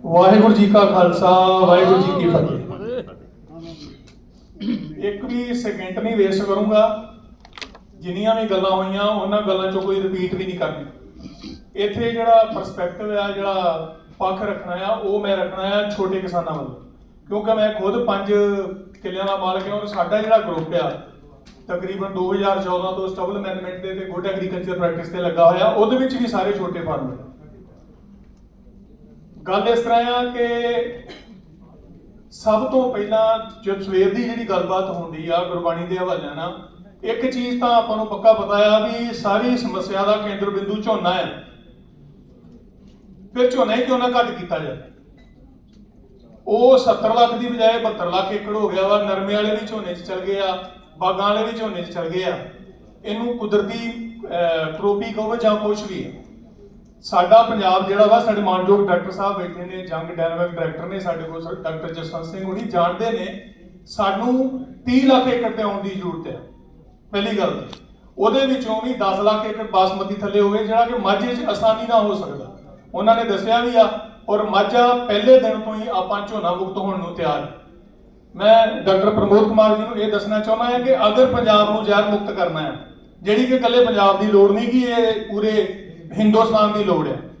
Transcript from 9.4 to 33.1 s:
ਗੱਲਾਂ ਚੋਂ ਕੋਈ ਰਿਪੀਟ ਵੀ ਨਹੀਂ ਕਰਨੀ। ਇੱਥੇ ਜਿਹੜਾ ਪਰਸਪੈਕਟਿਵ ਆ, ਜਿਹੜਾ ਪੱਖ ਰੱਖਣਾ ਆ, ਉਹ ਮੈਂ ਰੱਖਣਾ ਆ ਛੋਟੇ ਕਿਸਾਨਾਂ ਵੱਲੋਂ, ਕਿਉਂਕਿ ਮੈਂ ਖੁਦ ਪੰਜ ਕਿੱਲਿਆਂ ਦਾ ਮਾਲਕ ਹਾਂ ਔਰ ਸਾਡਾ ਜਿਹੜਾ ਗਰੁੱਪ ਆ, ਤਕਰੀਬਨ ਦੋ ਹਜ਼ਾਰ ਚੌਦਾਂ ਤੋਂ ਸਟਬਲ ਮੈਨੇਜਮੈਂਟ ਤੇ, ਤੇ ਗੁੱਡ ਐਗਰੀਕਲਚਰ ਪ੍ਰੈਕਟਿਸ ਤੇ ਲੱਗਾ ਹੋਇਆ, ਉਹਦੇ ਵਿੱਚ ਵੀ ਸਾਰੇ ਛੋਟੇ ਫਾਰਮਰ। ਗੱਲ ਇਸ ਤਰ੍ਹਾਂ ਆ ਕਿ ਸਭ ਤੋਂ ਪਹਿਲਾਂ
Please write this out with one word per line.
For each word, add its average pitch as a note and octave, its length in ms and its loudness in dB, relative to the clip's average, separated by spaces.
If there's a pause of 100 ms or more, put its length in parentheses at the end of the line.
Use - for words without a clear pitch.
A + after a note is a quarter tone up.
ਗੱਲਾਂ F#3+ 300 0
ਚੋਂ F#3+ 100 -2
ਕੋਈ G3 200 -2
ਰਿਪੀਟ F#3 320 -2
ਵੀ F#3 120 -4
ਨਹੀਂ F3+ 140 -8
ਕਰਨੀ। - 260 -6 (920)
ਇੱਥੇ A#3 360 -2
ਜਿਹੜਾ A3+ 440 4
ਪਰਸਪੈਕਟਿਵ G#3 600 -6
ਆ, G3+ 140 -2
ਜਿਹੜਾ F#3 640 -2 (240)
ਪੱਖ F#3+ 220 -2
ਰੱਖਣਾ F#3+ 320 -6
ਆ, G3 220 -2
ਉਹ G#3 240 -2
ਮੈਂ G3 180 0
ਰੱਖਣਾ F#3 260 -4
ਆ G#3 260 -2
ਛੋਟੇ F#3+ 300 -4
ਕਿਸਾਨਾਂ E3+ 340 -4
ਵੱਲੋਂ, C3 220 -10 (520)
ਕਿਉਂਕਿ G#3+ 260 -2
ਮੈਂ G#3+ 200 0
ਖੁਦ G#3+ 320 -2
ਪੰਜ G3+ 280 0 (680)
ਕਿੱਲਿਆਂ F#3+ 220 -6
ਦਾ G3 100 -2
ਮਾਲਕ F#3+ 320 -4
ਹਾਂ G#3 80 -6
ਔਰ G#3 100 -6
ਸਾਡਾ G#3+ 360 -2
ਜਿਹੜਾ G#3+ 160 4
ਗਰੁੱਪ F3 360 -2
ਆ, E3 180 0 (760)
ਤਕਰੀਬਨ F#3+ 460 -6
ਦੋ F#3 200 -2
ਹਜ਼ਾਰ G3 300 0
ਚੌਦਾਂ F3+ 300 -2
ਤੋਂ F#3+ 140 -4
ਸਟਬਲ F#3+ 320 -6
ਮੈਨੇਜਮੈਂਟ F#3 440 -8
ਤੇ, F#3+ 100 -8
ਤੇ F#3 120 -10
ਗੁੱਡ F3+ 220 -8
ਐਗਰੀਕਲਚਰ F#3 500 -6
ਪ੍ਰੈਕਟਿਸ E3+ 320 -4
ਤੇ F3+ 80 -10
ਲੱਗਾ E3+ 340 4
ਹੋਇਆ, F#3 140 2
ਉਹਦੇ A3+ 320 2
ਵਿੱਚ B3+ 180 0
ਵੀ A#3+ 120 -2
ਸਾਰੇ G3+ 240 -2
ਛੋਟੇ F3+ 280 -6
ਫਾਰਮਰ। C#3 360 -6 (2250)
ਗੱਲ G3+ 200 -2
ਇਸ A#3 120 2
ਤਰ੍ਹਾਂ A#3 260 2
ਆ B3 180 -2
ਕਿ A#3+ 240 -4 (1800)
ਸਭ A3 400 0
ਤੋਂ B3+ 220 2
ਪਹਿਲਾਂ A3 460 2 (240)